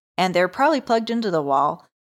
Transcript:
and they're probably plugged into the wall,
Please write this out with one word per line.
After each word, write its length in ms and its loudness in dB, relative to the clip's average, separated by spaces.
and 160 0
they're 140 2
probably 340 0
plugged 280 -2
into 220 -4
the 100 0
wall, 440 0